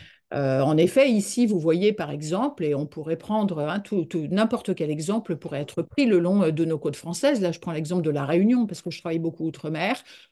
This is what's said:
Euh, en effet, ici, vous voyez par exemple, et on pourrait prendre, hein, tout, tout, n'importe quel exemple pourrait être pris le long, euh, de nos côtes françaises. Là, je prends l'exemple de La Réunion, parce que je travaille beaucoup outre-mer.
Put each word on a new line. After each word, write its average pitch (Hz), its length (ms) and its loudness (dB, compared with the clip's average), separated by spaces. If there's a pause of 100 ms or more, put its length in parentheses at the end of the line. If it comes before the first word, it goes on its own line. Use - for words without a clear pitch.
(340)
Euh, 135 260 0
en 151 160 2
effet, 220 320 6
ici, 233 380 2
vous 202 140 0
voyez 175 320 2
par 165 180 -6
exemple, 175 540 -4
et 147 100 0
on 143 100 -2
pourrait 156 320 -6
prendre, 196 440 -2
hein, 156 180 -2
tout, 202 280 -2
tout, 156 220 -4
n'importe 208 460 0
quel 156 160 -2
exemple 165 460 -4
pourrait 143 240 -8
être 147 220 -6
pris - 220 0
le 214 140 4
long, 185 240 4
euh, 160 80 4
de 160 140 0
nos 160 140 0
côtes 147 180 -4
françaises. 233 440 -2
Là, 175 120 0
je - 80 -10
prends 175 100 -8
l'exemple 160 320 -2
de 156 80 2
La 143 140 -2
Réunion, 208 420 4
parce 196 160 -12
que 175 80 -8
je - 80 -12
travaille 165 220 -4
beaucoup 165 260 -4
outre-mer. 160 560 -4 (300)